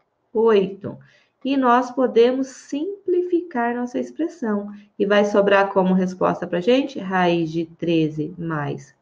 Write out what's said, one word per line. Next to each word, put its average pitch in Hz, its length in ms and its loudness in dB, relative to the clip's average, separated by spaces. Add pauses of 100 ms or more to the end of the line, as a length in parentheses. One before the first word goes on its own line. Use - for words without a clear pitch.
(340)
oito. 202 640 0 (440)
E 269 140 -2
nós 254 340 2
podemos 254 580 2
simplificar 330 1300 -4
nossa 247 240 -6
expressão. 240 720 -6 (280)
E 202 80 0
vai 208 180 4
sobrar 196 480 4
como 185 220 2
resposta 175 520 0
pra 175 140 -2
gente? 262 380 0
Raiz 180 520 0
de 165 140 -4
treze 160 720 -2
mais 147 640 -8